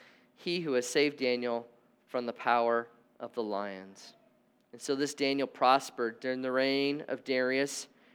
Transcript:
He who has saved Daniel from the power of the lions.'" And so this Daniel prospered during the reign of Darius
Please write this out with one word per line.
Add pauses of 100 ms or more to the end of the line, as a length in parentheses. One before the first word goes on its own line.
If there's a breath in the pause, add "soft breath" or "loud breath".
(360 soft breath)
He
who
has
saved
Daniel (380)
from
the
power (300)
of
the
lions.'" (560)
And
so
this
Daniel
prospered
during
the
reign
of
Darius (260 soft breath)